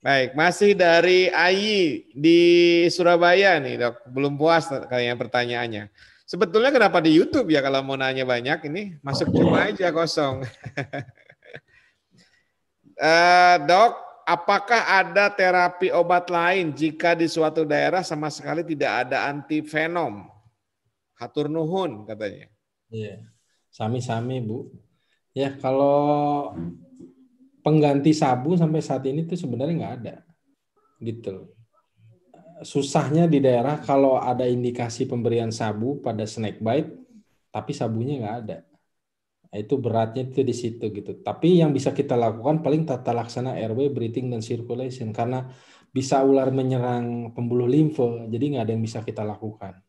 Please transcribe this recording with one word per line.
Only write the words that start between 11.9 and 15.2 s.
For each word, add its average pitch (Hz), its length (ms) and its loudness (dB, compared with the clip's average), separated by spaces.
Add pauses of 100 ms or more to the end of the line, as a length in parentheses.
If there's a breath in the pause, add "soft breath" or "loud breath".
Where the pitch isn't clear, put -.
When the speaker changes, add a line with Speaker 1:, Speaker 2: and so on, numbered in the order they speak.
Speaker 1:
Eh, 175 540 8 (100)
Dok, 208 320 6 (240)
apakah 196 800 2
ada 185 240 2